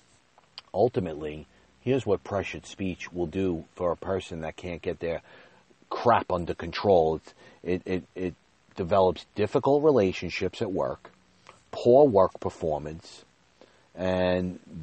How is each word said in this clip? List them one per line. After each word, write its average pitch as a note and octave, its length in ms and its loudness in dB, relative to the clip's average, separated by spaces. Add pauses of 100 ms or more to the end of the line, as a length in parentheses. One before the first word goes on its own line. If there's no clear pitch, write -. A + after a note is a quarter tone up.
(720)
ultimately, D#2 760 -2 (360)
here's C3 240 0
what G2 180 -2
pressured F#2 400 -6
speech - 480 -8
will F2 140 -4
do F2 380 -4 (100)
for F2 180 -2
a D#2+ 40 -6
person F2+ 460 -6
that D#2 140 -8
can't F2 240 -10
get E2+ 200 -6
their E2 200 -4 (720)
crap G#2+ 420 2
under F2 220 -4
control. E2 640 2
It's, - 180 -14 (280)
it, F2 220 -4
it, F#2 200 -4 (100)
it F2+ 200 -6 (420)
develops F#2 580 2
difficult C#3 480 2
relationships F#2+ 800 0
at F#2 100 -6
work, C#2 380 -4 (600)
poor C3+ 380 6
work F#2+ 320 4
performance, D#2 880 -8 (680)
and F2+ 640 0 (240)